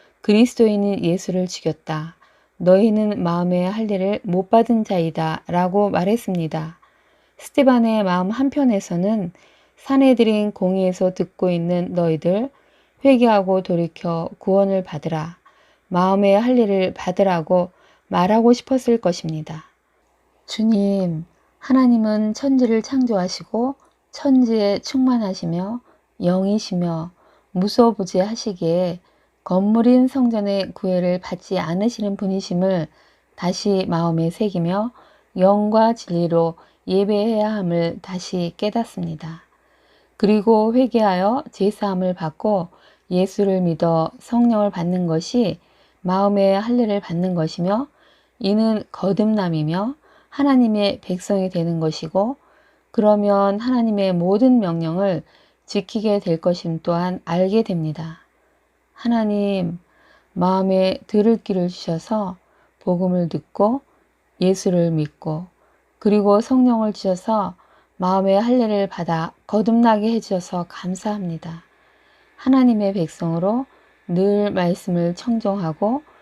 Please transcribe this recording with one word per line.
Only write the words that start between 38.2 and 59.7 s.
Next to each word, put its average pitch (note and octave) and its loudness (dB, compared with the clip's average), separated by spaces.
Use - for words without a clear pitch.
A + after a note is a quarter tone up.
깨닫습니다. E3+ -6
그리고 G#3+ 2
회개하여 A3 2
제사함을 F#3+ -2
받고 F3 -2
예수를 F#3+ 0
믿어 E3 0
성령을 A3+ 0
받는 F3 -2
것이 E3 -2
마음의 G3 2
할례를 A3 0
받는 F3+ -4
것이며 F3 -2
이는 G#3+ 0
거듭남이며 F#3+ -2
하나님의 A#3+ 2
백성이 F#3 -4
되는 E3+ -2
것이고 D#3+ -2
그러면 G3+ 2
하나님의 A3+ 0
모든 G3+ 4
명령을 E3+ -2
지키게 G3+ -2
될 E3+ -2
것임 E3+ -4
또한 F3 -4
알게 F#3+ 0
됩니다. D#3+ -6
하나님, G3+ -2